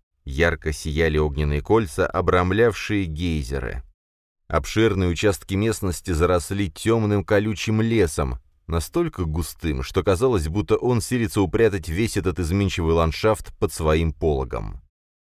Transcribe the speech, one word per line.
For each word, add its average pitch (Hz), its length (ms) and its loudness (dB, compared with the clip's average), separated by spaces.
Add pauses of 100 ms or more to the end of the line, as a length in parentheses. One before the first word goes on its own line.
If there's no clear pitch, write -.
(240)
Ярко 78 480 0
сияли 78 460 0
огненные 73 420 0
кольца, 104 460 2
обрамлявшие 95 1000 2
гейзеры. 69 760 -4 (640)
Обширные 95 600 2
участки 95 460 -2
местности 98 580 -2
заросли 87 560 0
темным 104 560 0
колючим 107 560 0
лесом, 95 580 0 (300)
настолько 92 560 -2
густым, 78 580 -4
что - 220 -2
казалось, 98 440 2
будто 104 280 0
он 120 240 2
силится 113 400 0
упрятать 98 480 2
весь 98 280 -2
этот 87 220 -2
изменчивый 87 560 0
ландшафт 82 640 0
под - 140 -2
своим 80 400 0
пологом. 64 720 -4 (440)